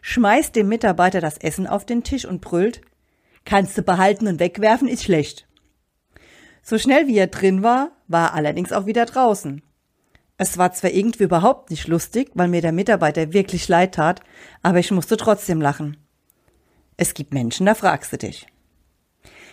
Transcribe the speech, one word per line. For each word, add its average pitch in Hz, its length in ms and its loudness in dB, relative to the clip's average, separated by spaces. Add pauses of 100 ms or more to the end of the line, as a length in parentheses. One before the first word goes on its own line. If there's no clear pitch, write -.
schmeißt 240 560 2
dem 208 120 4
Mitarbeiter 185 520 2
das 156 160 -4
Essen 160 300 -6
auf - 180 -4
den 240 200 -2
Tisch 269 200 -6
und 180 160 -8
brüllt, 190 400 -2 (640)
"Kannst 196 320 0
du 202 60 -2
behalten 196 460 2
und 165 120 -4
wegwerfen, 214 480 2
ist - 160 -6
schlecht." 156 400 -2 (1160)
So - 160 -2
schnell 277 300 4
wie 240 100 0
er 190 120 4
drin 190 340 0
war, 254 300 2 (160)
war 165 220 2
er - 40 -6
allerdings 165 380 -2
auch 196 120 -2
wieder 226 220 0
draußen. 208 560 -2 (760)
Es 185 220 -4
war 180 160 4
zwar 185 160 -2
irgendwie 208 340 0
überhaupt 180 460 2
nicht 160 180 -8
lustig, 170 460 -2
weil 180 140 0
mir 175 120 0
der 165 120 0
Mitarbeiter 165 600 0
wirklich 190 360 0
leid 185 260 4
tat, 170 260 0 (420)
aber 180 160 2
ich 175 120 0
musste 196 260 0
trotzdem 202 460 0
lachen. 147 340 -2 (1000)
Es - 160 -2
gibt - 180 -12
Menschen, 127 320 -2
da 208 100 4
fragst 175 380 -2
du - 60 -6
dich. - 280 -12 (1080)